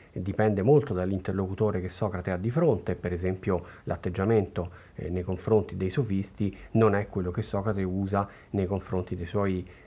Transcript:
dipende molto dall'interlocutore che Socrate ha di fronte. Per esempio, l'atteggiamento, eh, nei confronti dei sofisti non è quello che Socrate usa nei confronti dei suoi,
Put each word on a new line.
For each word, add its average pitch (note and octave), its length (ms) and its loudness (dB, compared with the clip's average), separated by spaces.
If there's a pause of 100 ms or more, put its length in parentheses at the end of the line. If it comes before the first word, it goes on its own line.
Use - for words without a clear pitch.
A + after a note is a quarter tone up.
(140)
dipende G2 480 0
molto C#3+ 320 4
dall'interlocutore F#2+ 880 0
che F2+ 80 -4
Socrate F#2+ 400 -4
ha F2 80 0
di G#2+ 140 -2
fronte. C3+ 420 2
Per F2 180 -4
esempio, F2+ 540 0 (200)
l'atteggiamento, F#2+ 840 0 (260)
eh, - 140 -8
nei F2+ 140 -2
confronti F#2 520 2
dei F#2 140 -2
sofisti G2 640 -2 (180)
non A2 220 6
è G2+ 140 0
quello F2+ 220 -2
che G#2+ 100 -2
Socrate G2 420 -2
usa G2 460 0 (220)
nei G2 160 0
confronti F#2 500 -4
dei F2 80 -6
suoi, F#2+ 420 -2 (200)